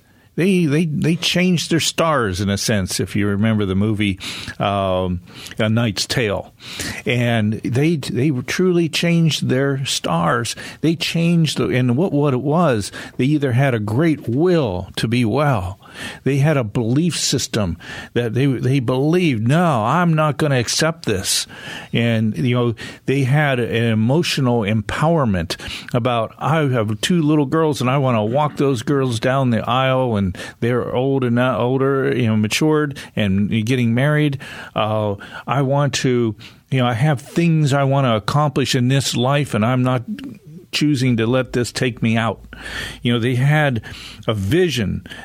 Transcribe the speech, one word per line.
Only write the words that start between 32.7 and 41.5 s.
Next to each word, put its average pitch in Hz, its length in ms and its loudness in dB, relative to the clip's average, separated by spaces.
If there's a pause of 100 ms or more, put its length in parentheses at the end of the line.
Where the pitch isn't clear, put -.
and 104 500 0
getting 123 280 2
married. 147 440 2 (360)
Uh, 107 420 0 (300)
I 135 160 0
want 139 320 0
to, 120 420 0 (340)
you 135 80 0
know, 123 80 2
I 123 80 0
have 139 260 2
things 160 520 2
I 143 120 2
wanna 135 320 2
accomplish 143 580 0
in 123 140 2
this 135 280 0
life 135 380 0
and 107 100 2
I'm 127 180 2
not 127 200 0 (680)
choosing 131 460 2
to 110 100 2
let 123 280 0